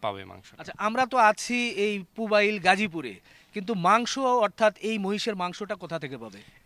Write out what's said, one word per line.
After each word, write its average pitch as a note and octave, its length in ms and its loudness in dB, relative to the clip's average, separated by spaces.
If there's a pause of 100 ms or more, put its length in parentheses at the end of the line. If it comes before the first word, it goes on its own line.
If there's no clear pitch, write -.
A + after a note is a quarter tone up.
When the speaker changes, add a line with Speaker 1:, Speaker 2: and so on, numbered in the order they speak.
Speaker 1:
পাবে G2 240 -4
মাংস। F#2+ 320 -20
Speaker 2:
আচ্ছা, E3 200 -12
আমরা A3+ 280 0
তো B3+ 120 -4
আছি A#3+ 520 4
এই G3+ 340 -2 (120)
পুবাইল G#3 440 2
গাজীপুরে, E3+ 600 0 (340)
কিন্তু G3+ 200 -4
মাংস G#3 460 2
অর্থাৎ A3+ 580 2
এই A3 200 -4
মহিষের G3+ 380 -2
মাংসটা F#3 400 -6
কোথা E3 240 -8
থেকে C3+ 180 -10
পাবে? G#2+ 220 -14 (260)